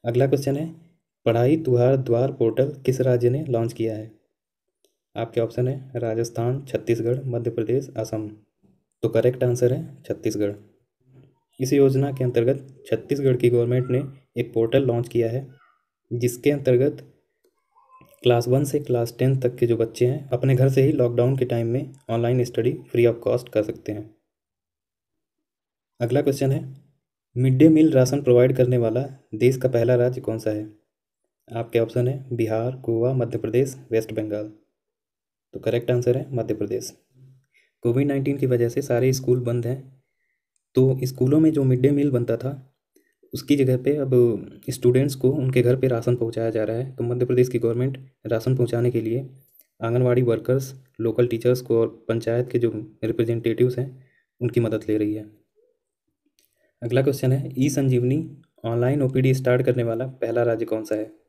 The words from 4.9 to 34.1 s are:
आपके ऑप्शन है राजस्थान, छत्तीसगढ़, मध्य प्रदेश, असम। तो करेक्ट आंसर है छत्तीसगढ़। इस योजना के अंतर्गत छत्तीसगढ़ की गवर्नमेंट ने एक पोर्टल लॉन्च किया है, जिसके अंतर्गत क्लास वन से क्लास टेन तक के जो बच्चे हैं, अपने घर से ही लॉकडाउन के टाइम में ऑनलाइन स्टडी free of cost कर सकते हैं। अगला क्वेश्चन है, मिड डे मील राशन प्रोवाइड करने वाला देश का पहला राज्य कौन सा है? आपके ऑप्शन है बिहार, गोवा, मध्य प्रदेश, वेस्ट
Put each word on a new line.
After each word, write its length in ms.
आपके 240
ऑप्शन 280
है 280
राजस्थान, 680
छत्तीसगढ़, 600
मध्य 260
प्रदेश, 460
असम। 400
तो 60
करेक्ट 360
आंसर 280
है 340
छत्तीसगढ़। 460
इस 120
योजना 400
के 120
अंतर्गत 600
छत्तीसगढ़ 500
की 140
गवर्नमेंट 400
ने 140
एक 180
पोर्टल 280
लॉन्च 260
किया 220
है, 180
जिसके 380
अंतर्गत 640
क्लास 260
वन 160
से 160
क्लास 380
टेन 220
तक 160
के 100
जो 100
बच्चे 300
हैं, 220
अपने 260
घर 140
से 140
ही 100
लॉकडाउन 440
के 80
टाइम 220
में 260
ऑनलाइन 340
स्टडी 340
free 180
of 0
cost 200
कर 140
सकते 300
हैं। 240
अगला 220
क्वेश्चन 300
है, 220
मिड 220
डे 100
मील 220
राशन 320
प्रोवाइड 340
करने 220
वाला 380
देश 220
का 120
पहला 260
राज्य 260
कौन 180
सा 120
है? 200
आपके 260
ऑप्शन 300
है 240
बिहार, 440
गोवा, 360
मध्य 260
प्रदेश, 380
वेस्ट 220